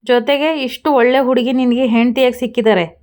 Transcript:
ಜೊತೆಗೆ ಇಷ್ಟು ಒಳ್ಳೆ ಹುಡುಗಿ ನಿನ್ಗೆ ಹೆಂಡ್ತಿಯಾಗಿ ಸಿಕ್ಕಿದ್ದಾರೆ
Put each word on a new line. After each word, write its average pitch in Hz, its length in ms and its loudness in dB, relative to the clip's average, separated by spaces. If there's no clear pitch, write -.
ಜೊತೆಗೆ 277 460 0
ಇಷ್ಟು 277 300 -4
ಒಳ್ಳೆ 254 260 2
ಹುಡುಗಿ 254 340 0
ನಿನ್ಗೆ 254 340 0
ಹೆಂಡ್ತಿಯಾಗಿ 247 520 0
ಸಿಕ್ಕಿದ್ದಾರೆ 214 460 0